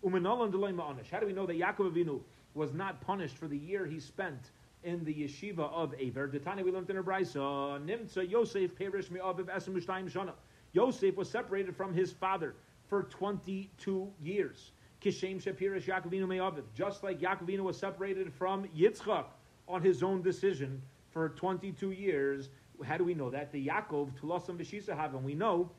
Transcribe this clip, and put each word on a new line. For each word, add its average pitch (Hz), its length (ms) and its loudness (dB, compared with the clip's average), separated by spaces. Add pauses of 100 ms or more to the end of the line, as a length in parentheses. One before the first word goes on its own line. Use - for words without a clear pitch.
"Umenalan 196 480 4
delay 196 200 2
ma'anish." 147 400 -4
How 185 80 -2
do 220 80 2
we 196 60 -2
know 190 120 -2
that 170 140 0
Yaakov 190 320 2
Avinu 160 280 2 (360)
was 147 180 0
not 190 280 -4
punished 185 360 -2
for 165 100 -8
the 143 100 -2
year 180 280 -2
he 156 140 -6
spent 139 500 -8 (340)
in 175 200 -4
the 151 100 -2
yeshiva 151 580 -4
of 160 280 -2
Aver? 131 300 -2
Detanya, 175 340 -4
we 180 80 2
learned 185 180 -4
in 196 80 0
a 190 60 -2
brisa, 143 840 0
"Nimtza 190 420 -2
Yosef 196 480 2
perish 190 360 -4
me'aviv 185 340 -2
esrim 190 340 -2
ushtayim 185 320 -2
shana." 196 200 -4 (420)
Yosef 196 420 6
was 190 140 -2
separated 196 460 0
from 190 180 -4
his 180 180 4
father 185 440 0 (320)
for 202 160 2
twenty-two 190 1040 -2 (120)
years. 170 500 -2 (300)
Kishem 190 400 0
shepirish 190 420 0
Yaakov 180 280 0
Avinu 190 160 2
me'aviv. 185 360 0 (120)
Just 196 280 -2
like 185 160 -2
Yaakov 180 280 0
Avinu 196 140 0
was 185 160 0
separated 190 560 -2
from 196 320 0 (120)
Yitzchak 196 480 4 (420)
on 180 140 0
his 170 220 6
own 190 180 2
decision 156 600 0 (300)
for 160 180 0
twenty-two 190 640 -2
years. 139 580 2 (360)
How 151 120 0
do 180 60 4
we 175 100 4
know 139 160 0
that? 139 220 -4
The 135 160 -2
Yaakov, 151 520 0
Tulasam 175 380 -4
V'Shisa 202 380 -6
Havan, 139 280 -2
we 139 100 -2
know 180 460 2